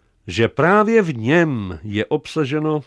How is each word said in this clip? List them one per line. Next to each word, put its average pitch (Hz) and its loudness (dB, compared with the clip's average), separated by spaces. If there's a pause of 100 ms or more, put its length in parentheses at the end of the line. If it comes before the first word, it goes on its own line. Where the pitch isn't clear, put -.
(260)
že 107 0
právě 208 2
v 160 -4
něm 113 0
je 104 -4
obsaženo 151 -2